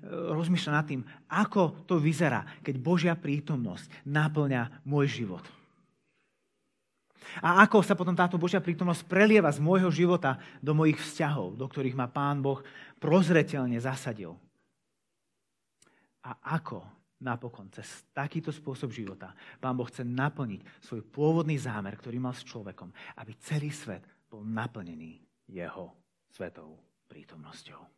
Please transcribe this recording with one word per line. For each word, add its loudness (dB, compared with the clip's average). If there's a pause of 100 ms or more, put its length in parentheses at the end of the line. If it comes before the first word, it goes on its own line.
rozmýšľať -2
nad 0
tým, -6 (240)
ako 0
to 2
vyzerá, 2 (160)
keď -4
Božia 2
prítomnosť -6
naplňa -2
môj 0
život. -10 (2000)
A 10
ako 8
sa 4
potom 0
táto 2
Božia 2
prítomnosť 0
prelieva 8
z -2
môjho 4
života 2 (240)
do 0
mojich 4
vzťahov, -4
do -6
ktorých -4
ma 0
Pán 0
Boh -2 (380)
prozreteľne 4
zasadil. -8 (1900)
A -8
ako -6 (380)
napokon -8
cez -18
takýto -6
spôsob -8
života -12 (240)
Pán -4
Boh -4
chce -10
naplniť -6
svoj -10
pôvodný 0
zámer, -6
ktorý -8
mal -6
s -18
človekom, -14 (240)
aby -16 (100)
celý -4
svet -12 (240)
bol -16
naplnený -10 (200)
jeho -12 (400)
svetou -16 (240)
prítomnosťou. -20 (220)